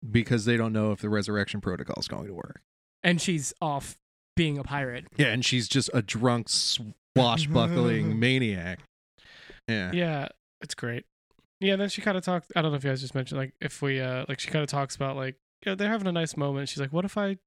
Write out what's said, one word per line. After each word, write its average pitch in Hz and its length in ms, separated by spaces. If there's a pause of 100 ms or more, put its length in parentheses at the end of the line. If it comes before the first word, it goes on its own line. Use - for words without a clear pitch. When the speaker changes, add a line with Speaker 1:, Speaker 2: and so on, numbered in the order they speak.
Speaker 1:
Because 110 360
they 120 120
don't 113 160
know 107 180
if 98 80
the 107 100
resurrection 104 520
protocol - 380
is - 80
going - 180
to 101 80
work. - 280 (420)
Speaker 2:
And 175 180
she's 160 300 (100)
off 143 340 (400)
being 156 220
a 139 60
pirate. 131 420 (100)
Speaker 1:
Yeah, 147 120
and 120 180
she's 123 220
just - 260
a 123 80
drunk, 117 480
swashbuckling 117 1700
Speaker 2:
<laughs> - 0
Speaker 1:
maniac. 110 600 (880)
Yeah. 101 240
Speaker 3:
Yeah, 165 360 (340)
it's - 140
great. 120 300 (540)
Yeah, 196 160
then 202 140
she 185 120
kinda 185 200
talks, 180 340
I 175 60
don't 156 100
know 147 60
if 135 60
you 139 60
guys 131 120
just 135 140
mentioned, 135 240
like, 135 220
if - 200
we, 135 180
uh, 127 280
like, 135 120
she - 100
kinda 151 180
talks 139 280
about, 135 200
like, 131 200 (300)
you 196 60
know, 190 40
they're 202 140
having 208 180
a 180 40
nice 165 260
moment. 139 320
She's - 100
like, 139 140
"What 175 120
if 196 120
I, 196 300